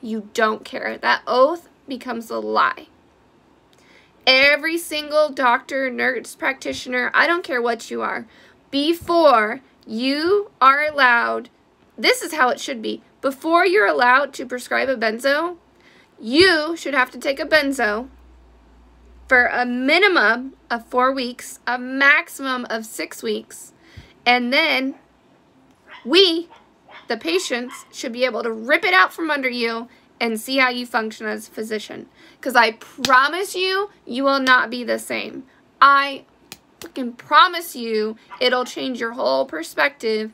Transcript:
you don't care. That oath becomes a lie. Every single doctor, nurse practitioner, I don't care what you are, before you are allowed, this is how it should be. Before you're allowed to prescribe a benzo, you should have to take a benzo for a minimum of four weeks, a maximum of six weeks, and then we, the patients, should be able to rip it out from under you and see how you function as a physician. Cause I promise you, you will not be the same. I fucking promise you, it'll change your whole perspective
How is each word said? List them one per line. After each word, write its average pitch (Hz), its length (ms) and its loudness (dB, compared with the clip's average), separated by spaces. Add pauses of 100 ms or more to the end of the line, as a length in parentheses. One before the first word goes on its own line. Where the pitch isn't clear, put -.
you 220 320 -8
don't 220 300 0
care. - 340 -10
That - 280 0
oath 285 440 2 (180)
becomes 233 420 -10
a 226 100 -6
lie. 214 480 -2 (1400)
Every 285 500 4
single 302 520 -2
doctor, 262 600 -2
nurse 240 460 -4
practitioner, 262 760 -6
I - 140 4
don't 349 160 0
care 262 180 -4
what 233 280 -4
you 233 120 -8
are, 226 260 -6 (420)
before 285 920 2 (240)
you 302 680 0 (100)
are 269 240 6
allowed, 240 640 2 (480)
this 480 240 2
is 320 120 -8
how 277 160 2
it - 100 -2
should 247 220 -8
be. 214 200 -8 (180)
Before 320 460 2
you're 403 220 4
allowed 269 460 4
to - 120 -10
prescribe 247 440 -4
a 262 60 2
benzo, 277 600 -2 (640)
you 311 580 2
should 294 160 -8
have 247 180 0
to - 60 -16
take 277 220 -4
a 311 60 -4
benzo 269 640 0 (1160)
for 247 180 4
a 240 200 0
minimum 262 880 2 (160)
of 233 160 -6
four 254 260 2
weeks, 247 540 -8
a 240 120 -4
maximum 269 920 0
of 226 160 -6
six - 380 -10
weeks, 220 500 -8 (520)
and 247 280 0
then 277 420 0 (1120)
we, 330 420 2 (600)
the 233 100 -4
patients, 262 720 -6
should - 200 -10
be 247 140 -2
able 240 180 -2
to 233 80 -4
rip 233 320 0
it 370 100 2
out 370 200 4
from 330 180 -6
under 269 180 -2
you 233 380 -4 (320)
and 226 200 -2
see 262 180 -6
how 262 120 4
you 247 160 -6
function 220 400 -6
as 214 220 -8
a - 40 -20
physician. 220 560 -10 (340)
Cause 247 140 -4
I 233 180 4
promise 277 840 0
you, 381 340 -2 (160)
you 247 180 -6
will 277 160 2
not 254 300 4
be 247 140 -8
the 226 160 -4
same. 226 440 -8 (380)
I 277 440 4 (540)
fucking 254 340 -8
promise 339 640 2
you, 220 420 -4 (220)
it'll 247 260 2
change 262 340 -8
your 233 140 -6
whole 262 320 0
perspective 269 880 -4